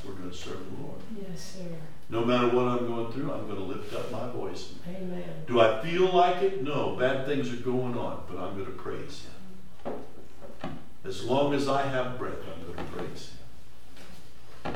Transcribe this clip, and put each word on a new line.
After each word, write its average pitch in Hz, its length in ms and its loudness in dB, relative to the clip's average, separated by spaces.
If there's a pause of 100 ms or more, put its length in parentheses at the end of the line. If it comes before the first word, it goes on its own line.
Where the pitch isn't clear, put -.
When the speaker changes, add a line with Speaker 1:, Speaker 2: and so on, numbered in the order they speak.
Speaker 1:
we're 98 80 -4
gonna 90 200 -4
serve - 260 -4 (120)
the - 120 -4
Lord." 175 180 -4 (280)
Speaker 2:
Yes, 170 280 -4
sir. 180 80 -4 (460)
Speaker 1:
No 117 140 2
matter 123 240 6
what 123 180 6
I'm 123 200 2
going 117 260 0
through, 139 200 -2
I'm 104 160 -2
gonna 98 120 -4
lift - 340 -4
up - 180 -4
my - 160 -2
voice. - 440 -2 (160)
Speaker 2:
Amen. 180 360 -2 (220)
Speaker 1:
Do 120 140 6
I 110 220 8
feel 170 300 4
like - 300 6
it? - 200 4
No, - 340 0
bad 135 300 2
things 131 260 0
are 117 40 -2
going 123 400 0
on, - 320 -2
but - 100 -2
I'm 92 200 -2
gonna - 180 -2
praise - 480 -2
Him. - 680 -4 (1080)
As 95 200 -2
long 143 300 4
as 135 140 2
I 139 180 4
have 127 320 0
breath, 87 160 -2 (120)
I'm 82 280 -4
gonna - 140 -2
praise - 420 -4 (1300)
Him. - 120 -2